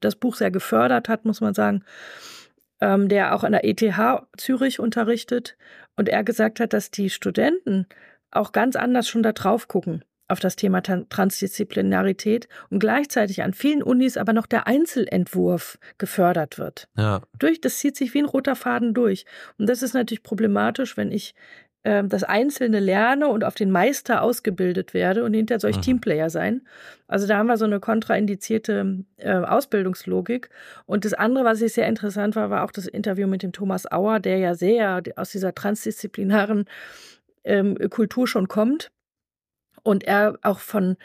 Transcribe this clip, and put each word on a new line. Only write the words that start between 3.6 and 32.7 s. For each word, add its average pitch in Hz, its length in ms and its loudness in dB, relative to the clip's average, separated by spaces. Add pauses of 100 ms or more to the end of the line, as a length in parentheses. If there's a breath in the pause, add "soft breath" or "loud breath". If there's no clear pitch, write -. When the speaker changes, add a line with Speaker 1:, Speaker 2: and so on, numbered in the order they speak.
Speaker 1:
E 214 100 2
T 202 200 0
H 226 320 0 (100)
Zürich 262 420 -2
unterrichtet. 233 800 -2 (400 loud breath)
Und 208 120 0
er 214 140 2
gesagt 220 380 0
hat, 220 120 -2
dass 208 200 -2
die 196 180 -2
Studenten 208 760 0 (440 soft breath)
auch 208 220 -2
ganz 240 240 2
anders 247 320 0
schon 226 160 0
da 220 80 2
drauf 214 340 0
gucken 165 380 -4 (240)
auf 185 120 -2
das 185 160 0
Thema 185 260 2
Tan-, 180 260 -4
Transdisziplinarität 196 1400 -2 (220 loud breath)
und 202 100 0
gleichzeitig 220 640 0
an 185 120 -2
vielen 294 280 0
Unis 254 340 2
aber 220 160 0
noch 226 140 2
der - 200 -2
Einzelentwurf 185 1120 0 (180 loud breath)
gefördert 175 640 0
wird. - 380 -12
Speaker 2:
Ja. 104 260 0 (160)
Speaker 1:
Durch, 320 220 2
das - 180 -2
zieht 285 180 -2
sich 247 180 -2
wie 285 40 2
ein 294 80 2
roter 269 280 0
Faden 240 400 -2
durch. 214 300 0 (340 loud breath)
Und 208 100 0
das 240 140 0
ist 262 120 -2
natürlich 226 280 -2
problematisch, 220 760 0
wenn 208 160 -2
ich, - 220 -6 (500 loud breath)
ähm, 202 240 2
das 196 160 -2
Einzelne 226 560 2
lerne 233 480 2
und 220 160 0
auf - 100 -2
den 196 160 0
Meister 220 500 2
ausgebildet 185 720 0
werde 185 300 2
und 214 80 0
hinterher 220 280 0
soll 208 100 0
ich 202 80 0
Speaker 2:
Mhm. 190 40 -2
Speaker 1:
Teamplayer 180 460 0
sein. 185 380 -2 (400 loud breath)
Also 196 200 -2
da 202 120 4
haben 220 80 4
wir 240 100 4
so 214 80 0
eine 208 160 2
kontraindizierte, 202 1200 0 (120)
äh, - 160 -2
Ausbildungslogik. 185 1160 0 (360 loud breath)
Und 202 200 -2
das 196 80 -4
andere, 247 320 2
was 220 160 2
ich 226 100 2
sehr 220 140 0
interessant 208 500 -2
war, 208 140 -2
war 202 140 0
auch - 80 -8